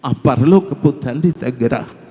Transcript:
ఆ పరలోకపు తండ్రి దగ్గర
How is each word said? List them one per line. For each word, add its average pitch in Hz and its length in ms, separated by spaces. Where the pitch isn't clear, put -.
ఆ 131 160
పరలోకపు 151 800
తండ్రి 156 400
దగ్గర 123 360